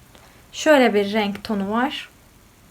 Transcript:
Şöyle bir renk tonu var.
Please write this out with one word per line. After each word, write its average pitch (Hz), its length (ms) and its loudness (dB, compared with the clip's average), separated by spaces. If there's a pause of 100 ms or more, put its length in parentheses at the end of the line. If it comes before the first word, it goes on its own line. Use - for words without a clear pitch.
(520)
Şöyle 254 420 4
bir 202 180 0
renk 202 320 -4
tonu 196 260 -4
var. 247 380 -4 (640)